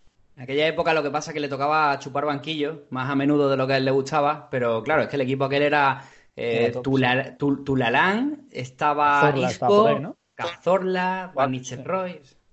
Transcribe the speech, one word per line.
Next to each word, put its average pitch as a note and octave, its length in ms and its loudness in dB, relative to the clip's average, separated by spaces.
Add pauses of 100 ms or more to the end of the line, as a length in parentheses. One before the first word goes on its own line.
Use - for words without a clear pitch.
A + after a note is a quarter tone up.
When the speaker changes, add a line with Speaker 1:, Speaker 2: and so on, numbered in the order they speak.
(360)
Speaker 1:
En C3 80 -16
aquella C#3+ 220 0
época D#3+ 280 0
lo D#3 80 2
que C#3+ 80 -4
pasa D#3 200 -6
es D3+ 40 -12
que D3+ 60 -6
le C#3+ 80 -4
tocaba C#3+ 500 0
chupar C#3 260 -6
banquillo, D3 640 -4
más B2+ 200 -4
a C#3 40 -2
menudo C#3 360 4
de C#3 60 2
lo C3 100 0
que C3+ 80 0
a - 20 2
él C3 80 0
le C3+ 60 2
gustaba, C#3+ 600 0
pero A#2 320 0
claro, C#3+ 200 0
es G#2+ 60 -2
que - 80 -6
el C#3 60 0
equipo C3+ 220 0
aquel C#3 180 0
era, C#3+ 420 2 (300)
eh, A#2 300 -2
Speaker 2:
Era A#2+ 80 0
top, B2 120 -8
Speaker 1:
Tula-, C3 400 2
Speaker 2:
sí. - 140 -12
Speaker 1:
Tul-, C#3+ 260 -2
Tulalán, D#3+ 840 0
estaba D3 680 0
Speaker 2:
Cazorla C3+ 300 4
Speaker 1:
Isco, - 20 -4
Speaker 2:
estaba B2 300 2
por - 80 6
ahí, A2 100 -2
¿no? - 160 -10 (180)
Speaker 1:
Cazorla, F#3 920 -2
Van F3+ 80 -20
Speaker 3:
Van- C3+ 180 0
Speaker 1:
Nistelrooy. D#3+ 680 -6 (320)